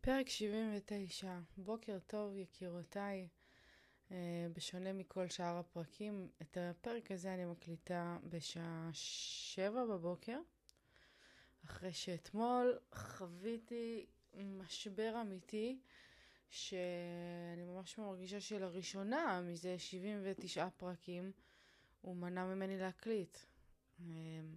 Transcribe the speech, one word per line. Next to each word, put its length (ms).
פרק 220
שבעים 480
ותשע. 600
בוקר 500
טוב, 300
יקירותיי. 920
אה, 420
בשונה 400
מכל 360
שאר 280
הפרקים, 720
את 180
הפרק 500
הזה 240
אני 100
מקליטה 760
בשעה 640
שבע 920
בבוקר, 520
אחרי 280
שאתמול 840
חוויתי 1120
משבר 840
אמיתי, 580
שאני 1120
ממש 340
מרגישה 420
שלראשונה 1000
מזה 380
שבעים 440
ותשעה 480
פרקים, 640
הוא 160
מנע 280
ממני 340
להקליט. 580
אה, 40